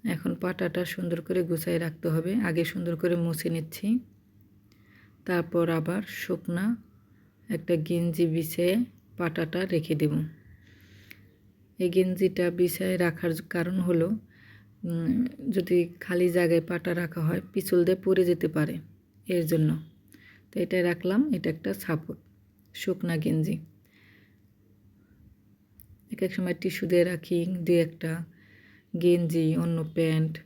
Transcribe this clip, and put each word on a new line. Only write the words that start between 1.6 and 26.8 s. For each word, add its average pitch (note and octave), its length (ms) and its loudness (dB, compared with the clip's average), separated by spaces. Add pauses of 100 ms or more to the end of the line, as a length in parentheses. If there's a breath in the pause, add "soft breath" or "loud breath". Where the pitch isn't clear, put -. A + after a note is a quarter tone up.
রাখতে E3 300 -4
হবে, D#3+ 220 0 (140)
আগে E3+ 200 2
সুন্দর E3+ 300 -4
করে F3 220 2
মুছে E3+ 320 -2
নিচ্ছি। E3 380 -4 (1400 soft breath)
তারপর E3+ 440 2
আবার E3 320 0 (140)
শুকনা F3 500 -4 (840 soft breath)
একটা F3 280 0
গেঞ্জি E3+ 500 0
বিছিয়ে D#3+ 440 0 (440)
পাটাটা E3 500 -2
রেখে D#3+ 300 0
দেব। D3+ 180 0 (1700 loud breath)
এই F3+ 100 2
গেঞ্জিটা F#3 640 2
বিছায় F3+ 460 0
রাখার E3+ 340 0 (180)
কারণ F3+ 300 -2
হলো, F3 280 2 (760 loud breath)
উম, E3+ 340 0 (320)
যদি F3+ 280 0 (220)
খালি F3+ 300 0
জায়গায় E3+ 340 4
পাটা F3 300 -4
রাখা E3+ 280 -4
হয়, E3 280 0
পিছল F#3 340 2
দিয়ে F#3 180 4
পড়ে F#3 240 4
যেতে F3 220 0
পারে, D#3 280 -2 (520)
এর F3 180 0
জন্য। D#3 240 2 (760 loud breath)
তো - 140 -18
এটা F3+ 240 0
রাখলাম, F3+ 380 0 (120)
এটা D#3+ 160 -2
একটা D#3+ 240 -4
সাপোর্ট, - 460 -4 (560)
শুকনা F3 420 -2
গেঞ্জি। D#3+ 380 0 (2500 soft breath)
এক - 120 -12
এক F3+ 100 -2
সময় F3+ 240 -2
টিস্যু - 300 -4